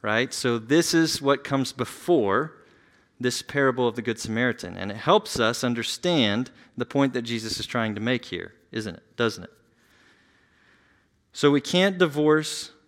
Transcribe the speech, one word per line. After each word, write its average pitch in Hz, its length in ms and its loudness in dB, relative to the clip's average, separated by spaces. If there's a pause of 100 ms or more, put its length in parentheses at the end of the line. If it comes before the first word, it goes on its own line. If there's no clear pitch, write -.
Right? 110 320 0
So 120 240 0
this 139 360 2
is 160 280 2
what 139 220 2
comes 135 300 -2
before 127 800 0 (640)
this 123 220 -2
parable 131 440 0
of 113 120 0
the 120 40 -6
Good 110 160 -2
Samaritan. 113 600 -4
And 95 140 -6
it 104 60 -8
helps 180 440 0
us 117 200 0
understand 120 880 0 (260)
the 123 80 -2
point 139 260 0
that 123 120 -4
Jesus 113 360 -6
is - 60 -4
trying 110 300 -2
to 101 60 -6
make 120 220 -2
here, - 300 -10 (180)
isn't 107 240 -6
it? - 80 -20 (140)
Doesn't 110 260 0
it? - 80 -18 (1800)
So 143 180 4
we 143 80 4
can't 185 380 2
divorce 156 760 2 (160)